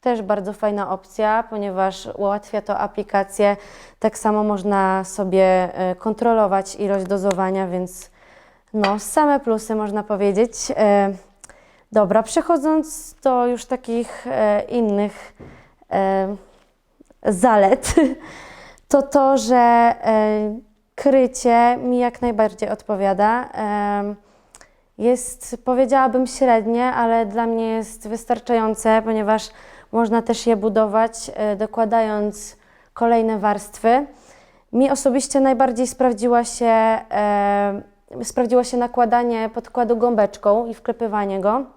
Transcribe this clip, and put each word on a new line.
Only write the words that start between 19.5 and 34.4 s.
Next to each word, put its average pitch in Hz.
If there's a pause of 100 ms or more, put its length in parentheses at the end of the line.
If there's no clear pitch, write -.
e, 220 (360)
krycie 247
mi 247
jak 240
najbardziej 214
odpowiada. 208
Em, 208 (840)
jest, 247
powiedziałabym, 262
średnie, 233
ale 226
dla 220
mnie 226
jest 220
wystarczające, 226
ponieważ 220 (420)
można 226
też 226
je 233
budować, 220
e, 214
dokładając 214 (380)
kolejne 226
warstwy. 214 (640)